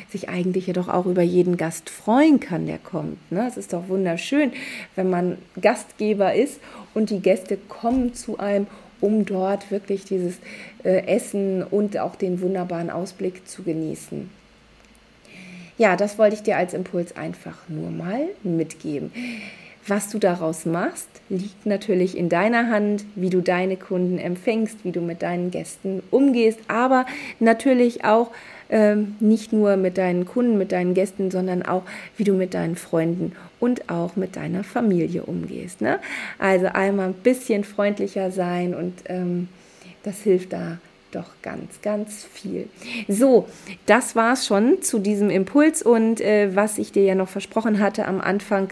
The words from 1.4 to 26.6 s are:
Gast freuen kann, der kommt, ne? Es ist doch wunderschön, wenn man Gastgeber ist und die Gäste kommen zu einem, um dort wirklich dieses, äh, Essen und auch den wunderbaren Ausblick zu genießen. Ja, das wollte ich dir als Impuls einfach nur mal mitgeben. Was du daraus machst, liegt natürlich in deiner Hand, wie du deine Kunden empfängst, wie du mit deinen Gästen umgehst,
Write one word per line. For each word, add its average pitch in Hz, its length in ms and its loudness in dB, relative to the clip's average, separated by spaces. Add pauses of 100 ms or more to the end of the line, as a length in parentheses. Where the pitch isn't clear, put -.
Gast 165 340 -4
freuen 277 480 4
kann, 160 280 -4
der 156 120 -6
kommt, 151 400 -8 (120)
ne? 196 180 -2
Es 240 80 -10
ist 196 160 -12
doch 180 160 -6
wunderschön, 190 640 0 (440)
wenn 185 120 0
man 180 300 0 (220)
Gastgeber 202 760 2
ist 254 240 0 (360)
und 220 160 0
die 202 100 -2
Gäste 190 360 2 (120)
kommen 240 460 0
zu - 240 -10
einem, 202 280 0 (340)
um 208 260 2
dort 190 440 -2
wirklich 196 340 -4
dieses, 180 320 -2 (480)
äh, 185 220 2
Essen 196 580 0
und 202 340 0
auch 147 180 -4
den 180 240 -2
wunderbaren 180 500 -4
Ausblick 185 560 -8
zu - 160 -16
genießen. 160 680 -6 (1500)
Ja, 196 200 4
das 208 200 -2
wollte 214 200 4
ich 214 60 -10
dir 202 140 0
als 180 160 -2
Impuls 175 420 -6
einfach 165 440 -12 (100)
nur 160 220 -8
mal 180 380 -4 (140)
mitgeben. 160 720 -4 (760)
Was 202 200 -2
du 220 100 -6
daraus 175 460 0
machst, 180 440 -4 (200)
liegt 190 360 -6
natürlich 190 520 0
in 175 120 0
deiner 226 420 2
Hand, 208 340 0 (100)
wie 185 160 -2
du 180 100 2
deine 185 360 0
Kunden 180 420 -2
empfängst, 214 640 -2
wie 185 80 -6
du 175 100 -2
mit 170 220 -6
deinen 175 300 -2
Gästen 185 580 -6
umgehst, 233 560 4